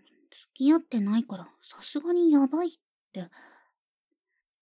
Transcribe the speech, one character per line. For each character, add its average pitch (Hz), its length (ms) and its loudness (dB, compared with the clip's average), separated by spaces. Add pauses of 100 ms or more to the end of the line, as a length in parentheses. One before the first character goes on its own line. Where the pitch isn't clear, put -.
(320)
付 - 220 -20
き 277 200 2
合 330 40 4
っ - 20 0
て 247 200 -6
な 202 180 -2
い 233 80 -2
か 190 120 -14
ら、 - 240 -20
さ - 220 -20
す - 160 -10
が 339 140 -4
に 349 180 4
や 277 160 4
ば 311 160 -2
い 339 60 -4
っ - 20 -8 (400)
て。 175 180 -14 (1300)